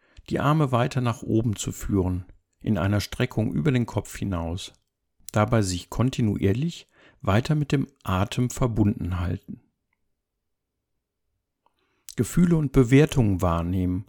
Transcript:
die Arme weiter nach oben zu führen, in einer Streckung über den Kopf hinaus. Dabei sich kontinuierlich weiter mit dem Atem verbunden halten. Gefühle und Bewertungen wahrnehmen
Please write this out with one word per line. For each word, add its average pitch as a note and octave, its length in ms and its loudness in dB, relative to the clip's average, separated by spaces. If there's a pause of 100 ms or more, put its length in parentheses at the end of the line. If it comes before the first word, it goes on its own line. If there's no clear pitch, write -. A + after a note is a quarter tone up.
(300)
die - 100 -4
Arme D3 320 2
weiter B2+ 300 0
nach A#2+ 220 -2
oben A2+ 320 0
zu - 160 -6
führen, F#2 540 -2 (360)
in G#2 160 0
einer G2 240 0
Streckung - 520 -4
über D3 180 0
den A#2+ 140 0
Kopf - 320 -6
hinaus. F2 560 -6 (580)
Dabei G#2+ 300 2
sich F#2 280 -4
kontinuierlich A#2 1000 0 (320)
weiter A2 320 2
mit D3 180 0
dem C#3 160 0 (160)
Atem G#2 460 0
verbunden G#2 720 0
halten. F2 420 -6 (2500)
Gefühle E3+ 400 2
und D3+ 160 0
Bewertungen B2+ 720 4
wahrnehmen F2+ 680 0